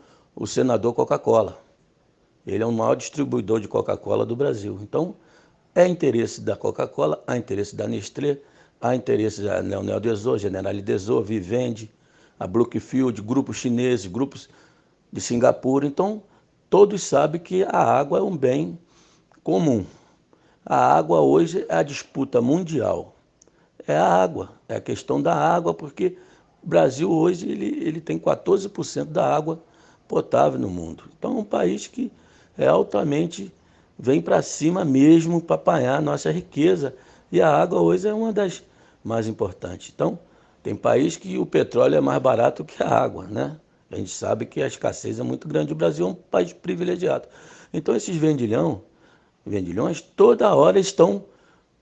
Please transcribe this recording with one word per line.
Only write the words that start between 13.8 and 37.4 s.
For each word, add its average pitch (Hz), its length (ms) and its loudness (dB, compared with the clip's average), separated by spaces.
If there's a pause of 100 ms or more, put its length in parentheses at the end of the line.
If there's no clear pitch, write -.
grupos 120 420 -6 (640)
de - 80 -10
Singapura. 127 680 2
Então, 196 340 -2 (480)
todos 196 360 4
sabem 151 360 2
que 185 220 -2
a 190 160 0
água 143 400 2
é 190 40 2
um 196 140 -2
bem 143 400 0 (680)
comum. 151 400 2 (840)
A 131 300 4
água 160 240 2
hoje 160 480 2
é 160 80 -2
a 165 80 2
disputa 135 560 -4
mundial. 131 760 -2 (720)
É 147 80 0
a 170 140 2
água, 175 460 0 (140)
é 113 80 -6
a 107 40 -8
questão 139 420 -4
da 165 120 0
água, 165 380 0
porque 175 440 -6 (440)
o - 60 -20
Brasil 156 420 2
hoje 170 400 0
ele, - 380 -6
ele 160 140 -4
tem 156 180 -6
quatorze 175 500 0
por 180 160 -8
cento 143 260 -6
da 143 220 0
água 156 300 -2 (460)
potável 139 500 2
no 120 120 -4
mundo. 85 340 -10 (120)
Então, - 200 -6
é 233 40 -2
um 208 40 -6
país 202 420 -2
que - 240 -8 (460)
é 135 100 0
altamente, 175 840 0 (480)
vem 147 220 2
pra 185 200 2
cima 175 420 -2
mesmo 160 560 6
pra 160 160 0
apanhar 139 420 2
a - 20 0
nossa 147 300 -2
riqueza. 160 640 0 (380)
E 175 100 4